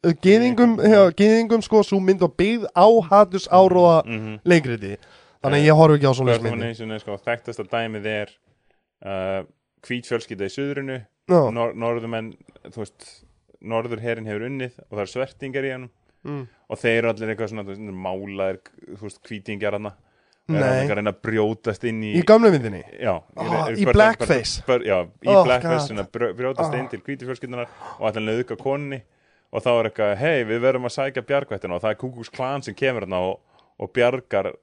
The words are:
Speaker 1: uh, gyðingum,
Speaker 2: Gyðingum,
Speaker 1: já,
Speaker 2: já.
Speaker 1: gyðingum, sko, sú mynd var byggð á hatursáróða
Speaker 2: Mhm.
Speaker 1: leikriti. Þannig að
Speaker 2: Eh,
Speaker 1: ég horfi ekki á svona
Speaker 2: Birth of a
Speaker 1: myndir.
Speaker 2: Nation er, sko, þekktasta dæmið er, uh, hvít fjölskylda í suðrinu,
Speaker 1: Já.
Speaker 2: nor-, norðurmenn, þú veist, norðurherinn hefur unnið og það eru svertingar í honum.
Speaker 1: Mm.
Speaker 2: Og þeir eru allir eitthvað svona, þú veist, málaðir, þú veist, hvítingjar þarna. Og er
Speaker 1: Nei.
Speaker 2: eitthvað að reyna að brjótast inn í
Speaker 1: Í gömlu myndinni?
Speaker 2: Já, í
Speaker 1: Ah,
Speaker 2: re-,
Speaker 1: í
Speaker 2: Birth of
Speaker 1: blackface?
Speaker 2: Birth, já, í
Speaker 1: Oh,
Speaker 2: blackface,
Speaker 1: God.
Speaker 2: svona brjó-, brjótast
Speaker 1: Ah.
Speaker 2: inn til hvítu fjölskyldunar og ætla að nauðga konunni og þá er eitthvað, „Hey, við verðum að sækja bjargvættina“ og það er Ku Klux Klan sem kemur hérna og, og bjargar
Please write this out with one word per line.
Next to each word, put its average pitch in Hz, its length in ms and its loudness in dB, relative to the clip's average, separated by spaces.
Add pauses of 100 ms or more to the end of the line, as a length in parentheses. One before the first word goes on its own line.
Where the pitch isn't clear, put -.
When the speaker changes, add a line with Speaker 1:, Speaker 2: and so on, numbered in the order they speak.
Speaker 1:
uh, 170 100 2
gyðingum, 226 640 4
Speaker 2:
Gyðingum, - 0 -
Speaker 1:
já, 214 240 6
Speaker 2:
já. 180 180 8
Speaker 1:
gyðingum, 220 460 4
sko, 214 180 4
sú 196 220 0
mynd 185 180 2
var 165 140 0
byggð 214 320 0
á 175 160 6 (240)
hatursáróða 180 960 6
Speaker 2:
Mhm. 110 400 -10
Speaker 1:
leikriti. 120 500 0 (480)
Þannig 139 140 0
að 147 60 2
Speaker 2:
Eh, 151 40 6
Speaker 1:
ég 156 80 8
horfi 156 220 8
ekki 139 120 2
á 131 60 2
svona 127 160 0
Speaker 2:
Birth 117 80 2
of 117 60 -6
a 117 100 -2
Speaker 1:
myndir. 117 120 -6
Speaker 2:
Nation 110 240 -10
er, 107 80 -8
sko, 104 180 -10
þekktasta 117 500 -8
dæmið 110 380 -6
er, 104 240 -4 (720)
uh, 95 420 -6 (400)
hvít 123 240 -8
fjölskylda 113 380 -6
í 98 80 -8
suðrinu, 139 520 -8 (240)
Speaker 1:
Já. 160 220 4
Speaker 2:
nor-, 117 240 -4
norðurmenn, 113 580 -8 (320)
þú - 180 -18
veist, - 400 -20 (400)
norðurherinn 113 640 -6
hefur 107 200 -8
unnið 131 320 -10
og - 180 -14
það - 20 -6
eru 98 140 -8
svertingar 135 500 -8
í 135 100 -6
honum. 127 160 -16 (360)
Speaker 1:
Mm. 143 220 -12 (220)
Speaker 2:
Og 110 80 -10
þeir 117 220 0
eru 117 100 0
allir 110 200 -6
eitthvað 110 200 -6
svona, 107 140 -10
þú 98 80 -14
veist, 101 240 -14
málaðir, 95 640 -6 (400)
þú 101 40 -20
veist, 104 220 -16
hvítingjar 104 540 -8
þarna. 104 160 -10 (560)
Og 160 60 -2
er 156 40 0
Speaker 1:
Nei. 135 100 0 (120)
Speaker 2:
eitthvað 135 100 -2
að 101 80 -2
reyna 104 140 -2
að - 100 -18
brjótast 110 640 -4
inn 110 180 -4
í 107 60 -6 (100)
Speaker 1:
Í 175 60 0
gömlu 220 260 8
myndinni? 113 320 -4 (160)
Speaker 2:
Já, 110 160 -2
í 80 60 -10 (160)
Speaker 1:
Ah, 165 300 -4
Speaker 2:
re-, - 100 -6
Speaker 1:
í 202 80 0
Speaker 2:
Birth - 20 2
of 127 60 4
Speaker 1:
blackface? 208 760 2
Speaker 2:
Birth, 123 180 0
já, 98 120 0 (260)
í - 60 -2
Speaker 1:
Oh, 196 160 8
Speaker 2:
blackface, 143 420 0
Speaker 1:
God. 107 100 -8
Speaker 2:
svona 98 140 -6
brjó-, 117 240 -4
brjótast 135 380 -4
Speaker 1:
Ah. 127 60 -4
Speaker 2:
inn 127 100 -8
til 113 100 -12
hvítu 131 260 -12
fjölskyldunar 123 420 -10 (320)
og 107 120 -2
ætla 107 80 -6
að 107 80 -4
nauðga 117 300 -4
konunni 139 440 -8 (520)
og - 100 -6
þá 127 60 0 (100)
er 110 100 0
eitthvað, 104 280 -2
„Hey, 143 260 0
við 113 160 -4
verðum 127 260 0
að 135 280 -6
sækja 120 120 -8
bjargvættina“ 110 500 -4
og 90 60 -6
það 110 100 -2
er 107 40 -4
Ku 127 160 -10
Klux 120 180 -18
Klan 131 340 -8
sem 110 120 -12
kemur 127 300 -2
hérna 92 160 -4 (100)
og, - 80 -10 (400)
og - 140 -12
bjargar 120 680 -2